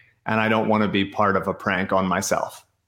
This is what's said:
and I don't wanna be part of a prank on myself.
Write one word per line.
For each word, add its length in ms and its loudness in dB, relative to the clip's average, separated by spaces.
and 140 0
I 100 2
don't 200 2
wanna 180 4
be 180 2
part 300 0
of 120 -2
a 60 0
prank 380 -2
on 160 2
myself. 580 -2